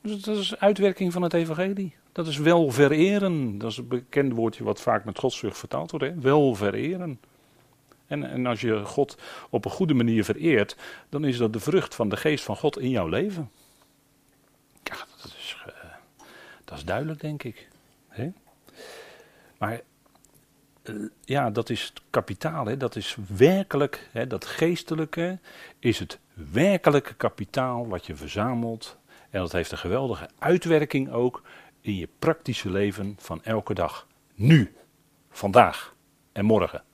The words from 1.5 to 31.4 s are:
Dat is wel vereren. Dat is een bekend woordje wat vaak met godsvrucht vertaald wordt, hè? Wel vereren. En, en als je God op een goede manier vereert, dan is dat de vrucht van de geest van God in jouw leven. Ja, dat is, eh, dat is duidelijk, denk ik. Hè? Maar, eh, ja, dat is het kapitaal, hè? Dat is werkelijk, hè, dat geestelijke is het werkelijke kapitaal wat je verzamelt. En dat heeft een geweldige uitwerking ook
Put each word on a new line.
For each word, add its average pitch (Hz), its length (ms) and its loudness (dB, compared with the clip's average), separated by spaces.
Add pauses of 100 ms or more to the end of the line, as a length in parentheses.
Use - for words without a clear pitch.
Dat 165 140 -4
is 151 100 -4
wel 160 340 6
vereren. 151 880 4
Dat 113 120 -4
is 107 60 -8
een 120 120 -12
bekend 127 440 0
woordje 113 320 0
wat 107 160 -2
vaak 110 240 0
met 104 140 -6
godsvrucht 120 400 -2
vertaald 156 320 -6
wordt, 139 160 -4
hè? 170 140 -6
Wel 135 340 6
vereren. 123 680 -4 (880)
En, 143 240 -6
en 127 160 -4
als 117 140 -2
je 110 240 0
God - 340 -2 (320)
op 120 140 -2
een - 60 -4
goede 160 240 2
manier 117 300 4
vereert, 117 520 2 (320)
dan 143 160 -4
is 131 120 0
dat 117 160 0
de 113 80 -4
vrucht 170 340 0
van 110 140 0
de 101 80 -2
geest 151 280 -2
van 104 120 -6
God - 220 -2
in 127 120 -2
jouw 98 180 0
leven. 156 420 -2 (1300)
Ja, - 140 -12 (260)
dat - 160 -20
is, - 280 -14
eh, - 80 -18 (880)
dat - 140 -16
is 71 60 -14
duidelijk, 143 360 -4
denk 151 220 -8
ik. - 260 -14 (400)
Hè? 131 240 -8 (1300)
Maar, 113 220 -6 (1040)
eh, 110 120 -12 (300)
ja, 131 260 0
dat 113 200 -2
is 110 120 -4
het - 280 -14
kapitaal, 135 560 -2
hè? 117 100 -2
Dat 131 200 -4
is - 200 -8 (200)
werkelijk, 185 760 4
hè, 113 140 -4
dat 123 180 -6
geestelijke 170 960 -2 (400)
is 113 200 0
het - 200 -10 (340)
werkelijke 156 600 2
kapitaal 120 760 -4
wat 90 180 -8
je 80 100 -10
verzamelt. 113 800 -6 (340)
En 98 100 -4
dat 87 120 -4
heeft 87 200 -2
een - 60 -10
geweldige 107 500 -4 (100)
uitwerking 151 720 2
ook 123 320 0 (380)